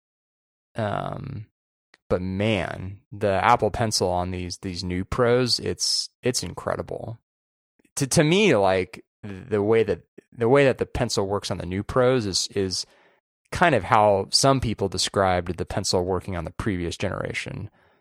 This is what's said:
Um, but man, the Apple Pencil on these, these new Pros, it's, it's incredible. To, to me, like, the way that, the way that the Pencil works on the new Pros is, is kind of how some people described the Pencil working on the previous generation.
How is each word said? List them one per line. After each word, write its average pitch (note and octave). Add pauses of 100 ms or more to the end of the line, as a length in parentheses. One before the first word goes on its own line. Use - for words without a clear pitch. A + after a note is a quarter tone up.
(760)
Um, G1+ (640)
but F#2
man, F#2+ (120)
the G2+
Apple A2+
Pencil G#2+
on F2+
these, F2+
these F#2
new F2+
Pros, B2
it's, - (120)
it's -
incredible. - (760)
To, C#3+
to D#3
me, F3
like, F#2+ (200)
the G2+
way A2
that, F#2 (300)
the A#2
way C#3
that A#2+
the -
Pencil G#2+
works G2
on G2
the F2
new F#2+
Pros B2+
is, F2+
is F#2+ (640)
kind E3+
of G2+
how G#2
some C3+
people G2+
described F#2
the F#2+
Pencil F#2+
working F#2
on E2
the D#2+
previous F2
generation. - (300)